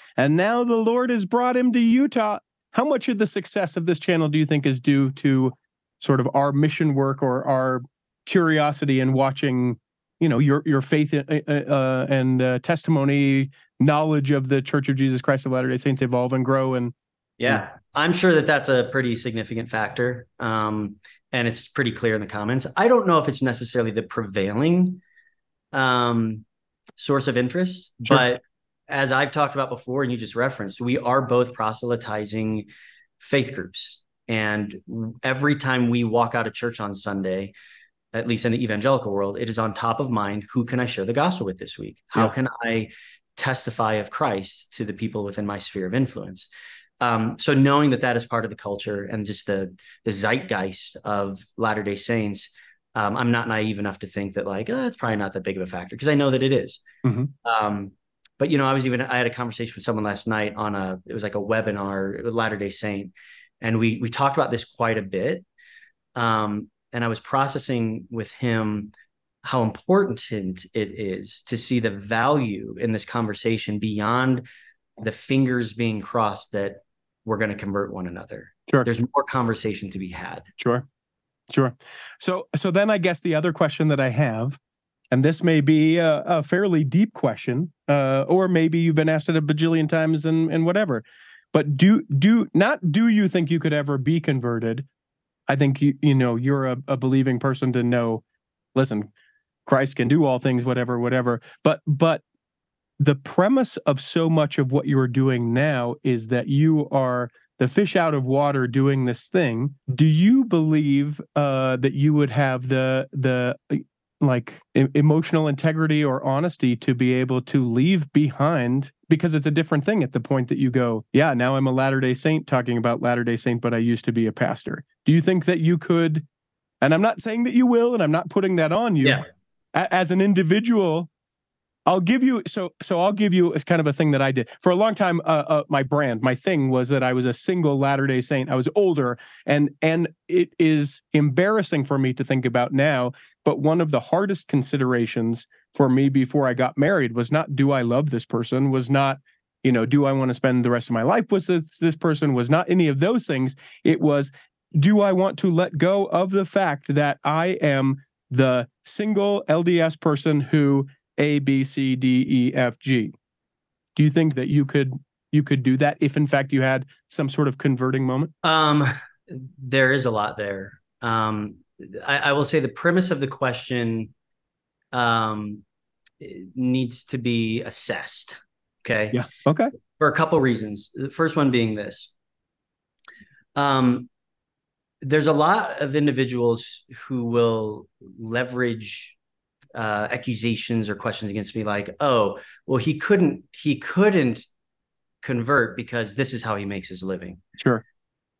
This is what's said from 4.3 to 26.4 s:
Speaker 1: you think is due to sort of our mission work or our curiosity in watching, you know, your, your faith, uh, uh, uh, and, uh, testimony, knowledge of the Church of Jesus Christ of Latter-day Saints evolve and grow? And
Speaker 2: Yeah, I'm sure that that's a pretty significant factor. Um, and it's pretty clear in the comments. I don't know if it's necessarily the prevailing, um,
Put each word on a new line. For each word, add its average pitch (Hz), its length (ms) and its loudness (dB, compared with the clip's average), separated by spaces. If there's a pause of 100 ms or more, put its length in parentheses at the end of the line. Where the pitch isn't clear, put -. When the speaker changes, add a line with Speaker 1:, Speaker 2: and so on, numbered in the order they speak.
Speaker 1:
you 156 60 4
think 143 220 0
is 131 140 0
due 139 320 4
to 131 380 2 (480)
sort 135 220 2
of 127 140 0
our 139 180 2
mission 151 420 2
work 135 280 0
or 131 260 0
our 131 320 0 (460)
curiosity 147 760 2
in 131 140 2
watching, 131 640 0 (420)
you 165 80 4
know, 127 100 2
your, 143 280 4
your 139 160 2
faith, 151 320 0
uh, 139 80 0 (260)
uh, - 20 0
uh, 135 600 0
and, 131 320 2
uh, 127 160 0
testimony, 139 920 2 (320)
knowledge 147 500 2
of 135 180 0
the 135 120 2
Church 143 300 -2
of 135 60 0
Jesus 131 260 0
Christ 135 240 0
of 127 60 -2
Latter-day 127 260 -2
Saints 135 240 -2
evolve 123 320 0
and 131 100 0
grow? 131 300 0
And 123 180 -4 (460)
Speaker 2:
Yeah, 120 320 0 (240)
I'm 160 180 2
sure 180 220 4
that 151 100 4
that's 143 240 2
a 123 240 2
pretty 120 240 0
significant 113 540 -6
factor. 120 560 -4 (120)
Um, 107 580 -2 (360)
and 120 160 0
it's - 200 -8
pretty 117 240 -2
clear 113 220 -2
in 104 60 -2
the 101 60 -10
comments. 107 400 -4 (100)
I 208 120 4
don't 233 180 4
know 165 120 4
if 147 100 -2
it's 135 140 0
necessarily 117 500 0
the 107 100 -4
prevailing, 120 1000 0 (720)
um, 120 720 0 (520)